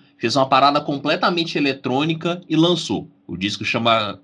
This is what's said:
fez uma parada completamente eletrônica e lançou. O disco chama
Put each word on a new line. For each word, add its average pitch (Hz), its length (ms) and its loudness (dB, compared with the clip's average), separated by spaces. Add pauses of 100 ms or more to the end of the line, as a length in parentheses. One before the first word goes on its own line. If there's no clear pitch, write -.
(180)
fez 117 180 -2
uma 131 120 2
parada 139 340 4
completamente 165 760 -2
eletrônica 151 880 -2
e 156 100 -2
lançou. 160 520 2 (160)
O 87 120 -10
disco 101 260 -4
chama 113 600 0